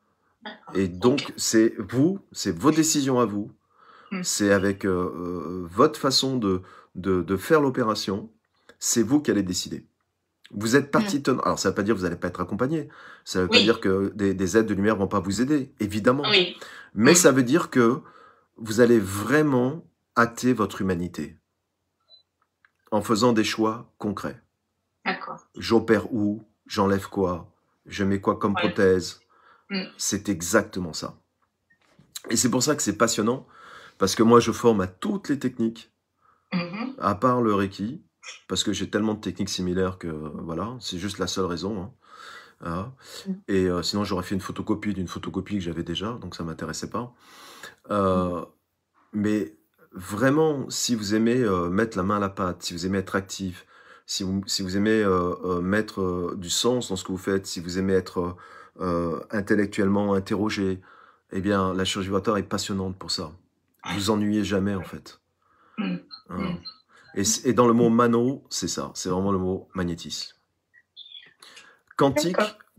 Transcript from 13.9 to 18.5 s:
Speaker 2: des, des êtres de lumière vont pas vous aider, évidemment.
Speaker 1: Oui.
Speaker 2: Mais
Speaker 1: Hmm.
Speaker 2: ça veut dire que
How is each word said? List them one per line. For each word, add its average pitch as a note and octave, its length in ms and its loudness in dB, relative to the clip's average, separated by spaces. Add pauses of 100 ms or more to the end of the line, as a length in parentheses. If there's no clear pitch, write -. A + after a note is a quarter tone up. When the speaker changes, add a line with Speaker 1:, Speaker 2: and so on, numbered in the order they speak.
Speaker 2:
des, G2 200 2
des F2+ 220 0
êtres A2 120 6
de G#2 60 0
lumière G2+ 220 2
vont G2 120 0
pas G2+ 120 0
vous F#2+ 220 -2
aider, C3+ 360 0
évidemment. A2 520 2
Speaker 1:
Oui. F#3+ 260 2 (380)
Speaker 2:
Mais A#2 180 8
Speaker 1:
Hmm. F3 40 10
Speaker 2:
ça D3+ 160 8
veut C3 100 4
dire B2 280 2
que A#2+ 300 4 (560)